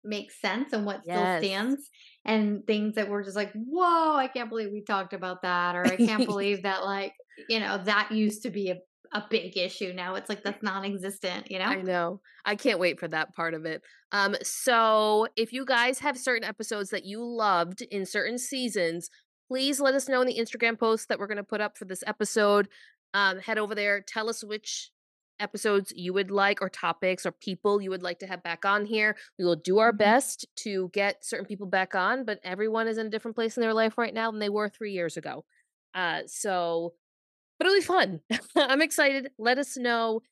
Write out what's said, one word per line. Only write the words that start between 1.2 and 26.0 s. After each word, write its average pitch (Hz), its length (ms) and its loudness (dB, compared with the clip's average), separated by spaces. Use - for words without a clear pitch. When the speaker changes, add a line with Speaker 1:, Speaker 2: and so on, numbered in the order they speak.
Speaker 2:
Yes. 180 220 2
Speaker 1:
stands, 220 440 -2
and 208 420 2
things 214 300 0
that 208 140 0
we're 202 120 -2
just 190 140 -8
like, 202 180 -2
"Whoa, 311 640 2
I 262 120 2
can't 240 200 -6
believe 220 240 -4
we 208 100 -6
talked 196 300 -2
about 180 300 -6
that," 175 340 0
or, 180 100 2
"I 185 120 2
can't 220 260 4
Speaker 2:
<laughs> - 20 -2
Speaker 1:
believe 202 380 0
that, 190 200 -2
like, 196 280 -4
you 226 120 2
know, 196 240 -2
that 208 260 2
used 214 320 2
to 247 80 -4
be 185 200 -4
a, 185 80 -4
a 214 180 -4
big 202 260 -2
issue. 180 360 -4
Now 185 240 -6
it's 196 120 -8
like, 202 140 -6
that's 202 220 -6
non-existent," 196 840 -4
you 185 120 -6
know? 190 60 0
Speaker 2:
I 190 160 0
know. 180 400 -2
I 208 120 0
can't 208 240 0
wait 175 180 2
for 175 100 -8
that 156 280 -4
part 165 180 -2
of 160 120 -8
it. 156 160 -6
Um, 202 320 2
so 220 920 4
if 226 160 -2
you 262 120 -6
guys 254 360 2
have 277 180 -2
certain 240 300 0
episodes 208 420 -6
that 196 140 -4
you 208 200 -8
loved 202 580 2
in 202 240 -6
certain 214 320 -2
seasons, 196 720 -2
please 269 300 0
let 269 140 4
us 262 140 0
know 262 140 2
in 254 60 2
the 247 100 -2
Instagram 233 400 -2
post 220 300 0
that 202 100 -2
we're 196 80 -6
gonna 208 180 -6
put 208 160 -4
up 208 160 -4
for - 80 -14
this 185 220 -10
episode. 208 640 2
Um, 196 280 2
head 220 180 -2
over 214 160 -2
there, 202 260 0
tell 220 300 -4
us 220 140 -6
which - 480 -10
episodes 202 560 0
you 180 160 -6